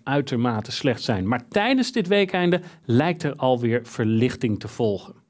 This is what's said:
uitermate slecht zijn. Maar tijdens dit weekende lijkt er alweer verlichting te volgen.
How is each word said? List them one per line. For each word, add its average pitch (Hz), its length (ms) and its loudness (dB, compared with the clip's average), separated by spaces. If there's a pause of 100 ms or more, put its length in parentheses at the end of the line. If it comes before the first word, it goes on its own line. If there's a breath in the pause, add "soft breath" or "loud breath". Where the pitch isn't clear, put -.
uitermate 123 680 -2
slecht - 300 0
zijn. 95 260 -2
Maar 123 200 -2
tijdens 247 440 0
dit 202 160 -2
weekende 180 540 2 (240 loud breath)
lijkt 156 380 2
er 147 120 -4
alweer 123 480 2
verlichting 113 760 0
te - 80 -10
volgen. - 640 -4